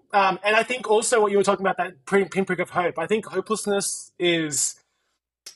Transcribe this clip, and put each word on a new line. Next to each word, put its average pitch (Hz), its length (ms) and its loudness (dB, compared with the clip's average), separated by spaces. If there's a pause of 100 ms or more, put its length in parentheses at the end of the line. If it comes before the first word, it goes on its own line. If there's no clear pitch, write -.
(120)
Um, 190 320 2
and 214 120 2
I 226 80 2
think 247 260 -4
also 220 320 4
what 208 80 2
you 202 80 2
were 196 60 4
talking 190 200 0
about, 190 120 0
that 185 280 -6
pin-, 196 240 2
pinprick 180 300 -2
of 180 120 -4
hope, 175 280 -2
I 165 80 -4
think 214 200 -2
hopelessness 196 920 -4
is, 160 560 -2 (800)